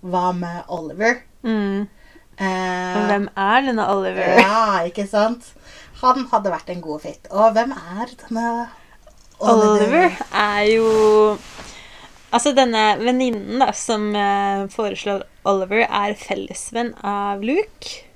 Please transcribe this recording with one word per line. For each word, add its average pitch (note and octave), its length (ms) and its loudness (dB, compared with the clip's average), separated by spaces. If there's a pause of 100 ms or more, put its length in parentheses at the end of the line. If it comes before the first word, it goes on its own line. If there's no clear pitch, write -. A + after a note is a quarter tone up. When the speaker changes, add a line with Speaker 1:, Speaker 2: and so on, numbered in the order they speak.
Speaker 1:
hva F3+ 320 0
med F3 360 -6
Oliver?» F3+ 540 -2 (200)
Speaker 2:
Mm. G3+ 460 -2 (500)
Speaker 1:
Eh, F#3 580 -4
Speaker 2:
Og G#3 100 0
hvem G3+ 300 0
er G#3 260 2
denne A#3 260 -2
Oliver? F#3 500 0
Speaker 1:
ja, G#3 460 2
ikke G3+ 220 -6
sant? A3 460 -2 (440)
Han C4+ 300 2
hadde G3+ 240 0
vært E3 200 -8
en F3 100 -10
god D#3 200 -10
fit. - 300 -14
Og G#3+ 220 4
hvem A#3 200 0
er F#3 420 -10
denne A#3 540 -4 (720)
Oliver? G#3+ 320 6
Speaker 2:
Oliver B3 420 4 (140)
er G#3 340 0
jo, G#3+ 760 4 (920)
altså, A#3+ 260 2
denne A#3 300 4 (120)
venninnen A#3 640 0
da, B3+ 140 2
som, G#3+ 420 -2
eh, G3+ 540 0
foreslår G3+ 560 -4 (200)
Oliver, G3 380 0
er G#3 320 -2
fellesvenn G#3 840 -8
av G3+ 420 -4
Luke - 640 -4 (120)